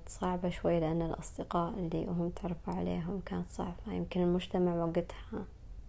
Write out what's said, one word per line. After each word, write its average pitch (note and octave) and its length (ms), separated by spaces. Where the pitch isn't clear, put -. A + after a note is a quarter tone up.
صعبة F3+ 420
شوي، E3+ 300
لأن E3 220
الأصدقاء E3+ 720
اللي E3 320
هم F3 240
تعرفوا F3 440
عليهم F3 520
كانت F3+ 240
صعبة، F#3+ 440
يمكن F3+ 280
المجتمع F3+ 600
وقتها E3+ 600